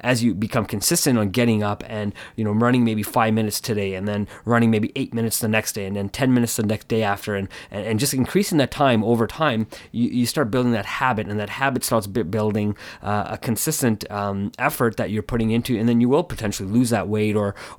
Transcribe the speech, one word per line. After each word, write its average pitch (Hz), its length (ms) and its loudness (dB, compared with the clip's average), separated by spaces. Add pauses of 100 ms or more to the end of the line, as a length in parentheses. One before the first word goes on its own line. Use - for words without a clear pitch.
as 120 200 2
you 117 100 2
become 104 320 -2
consistent 123 540 0
on 101 120 2
getting 113 340 2
up 104 240 -4
and, 107 260 -6 (220)
you 113 80 -2
know, 104 80 0
running 120 320 4
maybe 110 180 0
five 113 320 2
minutes 110 260 0
today 101 340 -2
and 95 120 -4
then 104 220 -2 (160)
running 117 260 4
maybe 110 240 0
eight 135 180 -4
minutes 113 280 -2
the 113 80 0
next 110 240 0
day 101 120 -6
and 95 120 -6
then 101 120 -4
ten 131 240 2
minutes 120 220 4
the 117 80 0
next 107 240 -2
day 110 160 0
after 101 320 -2
and, 98 140 -2 (240)
and, 101 120 -6
and 110 140 0
just 139 160 0
increasing 170 440 2
that 127 120 2
time 127 320 4
over 113 240 2
time, 113 400 -2 (240)
you, 117 200 0
you 120 160 0
start 135 260 0
building 127 180 2
that 104 160 0
habit, 110 400 -2
and 104 140 -4
that 104 100 -6
habit 135 320 -2
starts 110 240 0
bu-, 101 160 -2
building, 104 540 -2 (260)
uh, 101 280 -2
a 107 80 -8
consistent, 117 760 -2
um, 101 440 -4
effort 123 400 0
that 92 140 -4
you're 107 100 -2
putting 110 300 -2
into, 117 260 0
and 110 120 2
then 117 120 4
you 120 80 4
will 147 140 4
potentially 104 460 -6
lose 117 220 2
that 101 180 0
weight 107 260 2
or, 101 220 0 (220)